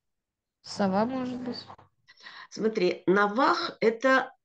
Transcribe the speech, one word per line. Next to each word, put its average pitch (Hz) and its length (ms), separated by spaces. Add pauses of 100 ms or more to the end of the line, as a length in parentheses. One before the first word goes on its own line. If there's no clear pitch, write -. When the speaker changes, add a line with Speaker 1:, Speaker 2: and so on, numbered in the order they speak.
(640)
Speaker 1:
Сова, 196 420
может 254 360
быть. 247 260 (840)
Speaker 2:
Смотри, 208 560
навах — 214 760
это 247 520 (120)